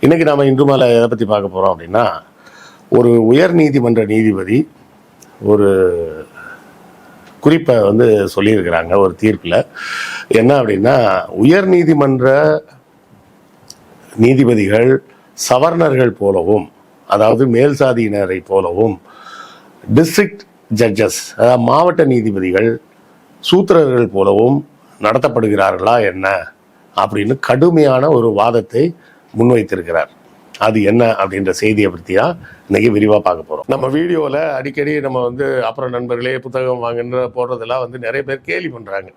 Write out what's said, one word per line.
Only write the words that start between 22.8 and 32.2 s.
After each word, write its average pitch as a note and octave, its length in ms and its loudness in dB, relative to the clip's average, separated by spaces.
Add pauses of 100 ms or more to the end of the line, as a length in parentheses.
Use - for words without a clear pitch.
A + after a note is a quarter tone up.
சூத்திரர்கள் D#3+ 540 2
போலவும் G2+ 640 0 (320)
நடத்தப்படுகிறார்களா G#2+ 1000 0
என்ன F#2+ 480 -4 (460)
அப்படின்னு G#2+ 440 -2
கடுமையான C#3+ 680 2
ஒரு A#2 220 2
வாதத்தை A#2 640 0 (440)
முன்வைத்திருக்கிறார். G2 680 0 (520)
அது A2 240 0
என்ன A2+ 300 2
அப்படின்ற G2 380 -4
செய்தியை G#2 400 0
பத்தி F2 240 -10
தான் D3+ 240 0 (300)